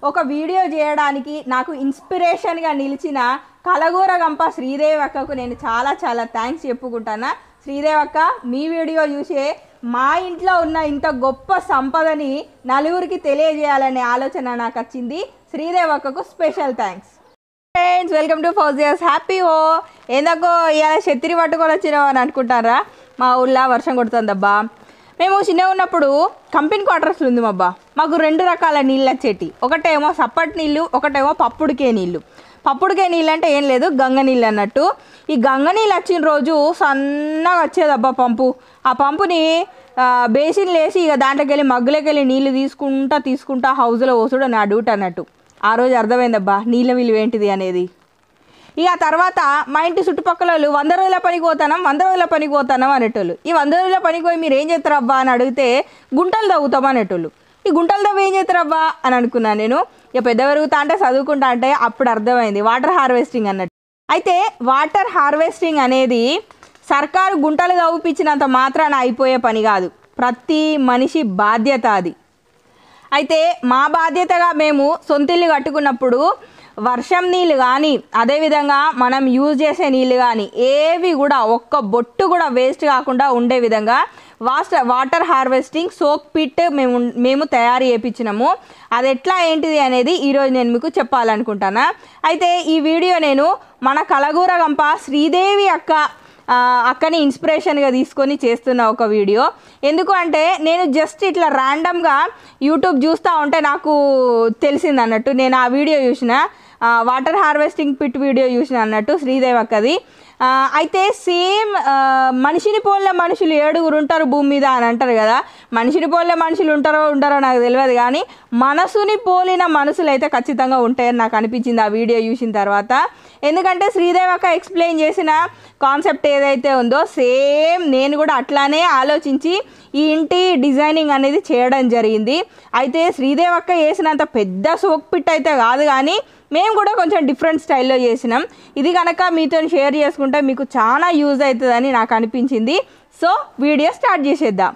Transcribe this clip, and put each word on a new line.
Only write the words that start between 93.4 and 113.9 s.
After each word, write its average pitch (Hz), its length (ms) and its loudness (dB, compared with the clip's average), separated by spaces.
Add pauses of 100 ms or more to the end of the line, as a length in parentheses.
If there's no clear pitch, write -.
మన 269 180 0
కలగూరగంప 320 760 0 (280)
శ్రీదేవి 359 640 2
అక్క, 311 420 0 (400)
ఆ, 247 400 2
అక్కని 320 280 -2
ఇన్స్పిరేషన్‌గా 302 720 0
తీసుకొని 269 560 -2
చేస్తున్న 240 380 0
ఒక 226 200 0
వీడియో. 214 480 2 (320)
ఎందుకు 320 300 2
అంటే 339 480 0
నేను 339 220 0
just 311 420 -2
ఇట్లా 339 220 0
ర్యాండమ్‌గా 302 840 0 (340)
YouTube 294 420 2
చూస్తా 330 300 0
ఉంటే 302 240 0
నాకు 294 340 0 (680)
తెలిసింది 285 400 0
అన్నట్టు. 226 300 0
నేను 262 260 2
ఆ 254 100 2
వీడియో 285 320 2
చూసిన, 254 480 0 (360)
ఆ, 233 180 2
వాటర్ 262 340 0
హార్వెస్టింగ్ 302 680 0
పిట్ 294 160 -4
వీడియో 262 300 0
చూసిన 254 300 -2
అన్నట్టు 220 400 0
శ్రీదేవి 254 420 0
అక్కది. 226 420 0 (400)
ఆ, 262 320 0
అయితే 359 380 0
సేమ్, 392 640 -2
ఆ, 269 560 2
"మనిషిని 320 460 0
పోలిన 392 320 0
మనుషులు 349 420 0
ఏడుగురు 311 440 2